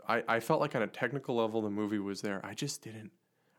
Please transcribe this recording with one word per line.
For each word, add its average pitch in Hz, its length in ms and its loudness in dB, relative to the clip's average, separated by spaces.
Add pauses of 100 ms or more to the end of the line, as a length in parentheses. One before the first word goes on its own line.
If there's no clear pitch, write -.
I, 113 180 2
I 113 140 4
felt 156 200 2
like - 140 2
on 127 80 2
a 104 40 4
technical 127 500 -2
level, 113 240 4
the 107 100 0
movie 104 280 0
was 98 240 -4
there. 98 220 -2
I 98 100 -8
just 143 280 -6
didn't, 110 300 -12 (460)